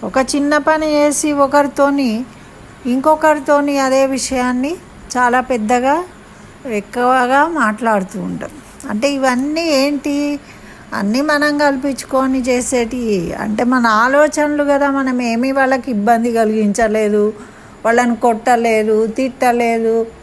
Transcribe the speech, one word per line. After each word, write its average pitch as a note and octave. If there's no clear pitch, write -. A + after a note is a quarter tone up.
ఒక G#3
చిన్న C#4+
పని D#4
చేసి D4
ఒకరితోని, C#4
ఇంకొకరితోని C#4+
అదే C4+
విషయాన్ని B3+
చాలా B3
పెద్దగా, B3
ఎక్కువగా B3
మాట్లాడుతూ G#3+
ఉంటాం. F3
అంటే A3+
ఇవన్నీ C4+
ఏంటి? C#4+
అన్నీ G#3
మనం D4
కల్పించుకొని C4+
చేసేటి. A#3
అంటే G#3+
మన A#3+
ఆలోచనలు D4
కదా, C#4+
మనం C4
ఏమీ A#3+
వాళ్ళకి C4+
ఇబ్బంది A#3
కలిగించలేదు, G#3+
వాళ్ళని A#3
కొట్టలేదు, A3+
తిట్టలేదు. A#3